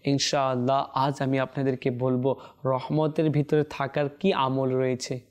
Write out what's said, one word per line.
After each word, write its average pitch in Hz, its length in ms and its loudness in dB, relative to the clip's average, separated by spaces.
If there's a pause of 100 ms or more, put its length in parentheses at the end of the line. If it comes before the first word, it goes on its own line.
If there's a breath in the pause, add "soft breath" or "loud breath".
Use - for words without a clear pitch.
ইনশাআল্লাহ, 135 880 0
আজ 139 280 0
আমি 135 180 0
আপনাদেরকে 135 520 0
বলবো 127 440 0 (300 loud breath)
রহমতের 151 640 0
ভিতরে 147 340 2
থাকার 143 460 -4
কি 190 240 0
আমল 131 380 0
রয়েছে। 127 480 -2 (120)